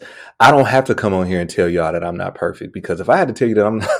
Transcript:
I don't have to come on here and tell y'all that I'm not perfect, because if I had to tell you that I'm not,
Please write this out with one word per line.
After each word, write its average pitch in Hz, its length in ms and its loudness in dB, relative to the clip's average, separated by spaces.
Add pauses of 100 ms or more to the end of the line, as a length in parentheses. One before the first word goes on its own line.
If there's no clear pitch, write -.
(400)
I 127 120 6
don't 139 160 4
have 131 180 2
to 117 100 0
come 101 180 -2
on 92 120 0
here 90 160 -2
and 85 80 -6
tell 90 180 0
y'all 85 260 -2
that 85 100 -4
I'm 87 140 -8
not 90 180 -8
perfect, - 380 -8
because 92 260 -6
if 92 100 -8
I 147 80 6
had 170 120 0
to 117 40 -6
tell 123 140 0
you 113 80 0
that 104 100 4
I'm 110 140 -2
not, 104 100 -6 (100)